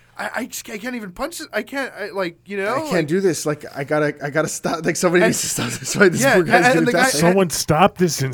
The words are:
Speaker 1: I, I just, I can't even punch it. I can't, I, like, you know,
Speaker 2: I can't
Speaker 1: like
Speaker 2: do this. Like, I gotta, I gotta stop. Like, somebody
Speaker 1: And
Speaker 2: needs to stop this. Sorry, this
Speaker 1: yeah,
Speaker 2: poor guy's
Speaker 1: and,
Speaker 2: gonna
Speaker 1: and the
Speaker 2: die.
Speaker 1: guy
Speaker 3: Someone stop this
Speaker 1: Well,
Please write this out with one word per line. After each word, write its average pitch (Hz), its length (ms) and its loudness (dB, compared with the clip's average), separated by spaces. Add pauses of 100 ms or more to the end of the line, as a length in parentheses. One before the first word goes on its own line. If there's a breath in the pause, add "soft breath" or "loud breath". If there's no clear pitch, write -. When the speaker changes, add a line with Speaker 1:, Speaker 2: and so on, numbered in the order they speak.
(160 soft breath)
Speaker 1:
I, - 200 -8
I 220 100 -6
just, - 240 -14
I 220 80 -10
can't 247 160 -8
even 214 160 -10
punch 277 300 -8
it. 320 120 -16
I 214 120 -4
can't, 262 280 -8
I, 196 180 -10
like, 175 360 -6
you 196 120 -8
know, 202 160 -2
Speaker 2:
I 269 80 0
can't 302 100 -6
Speaker 1:
like 165 160 0
Speaker 2:
do 175 120 0
this. 180 240 0
Like, 151 200 -4 (120)
I 139 60 -6
gotta, 147 320 -2 (100)
I 147 60 -6
gotta 156 180 0
stop. - 380 -4
Like, 170 80 0
somebody 175 300 2
Speaker 1:
And - 60 4
Speaker 2:
needs - 100 -2
to - 80 -4
stop 120 240 -4
this. - 180 -10
Sorry, 190 200 6
this 165 120 0
Speaker 1:
yeah, 262 120 4
Speaker 2:
poor 185 100 4
guy's 208 100 0
Speaker 1:
and, 233 120 6
Speaker 2:
gonna 254 120 4
Speaker 1:
and - 100 2
the 240 40 0
Speaker 2:
die. - 120 4
Speaker 1:
guy 262 40 2
Speaker 3:
Someone 180 420 4
stop 165 480 2
this 170 240 0
Speaker 1:
Well, 135 100 -2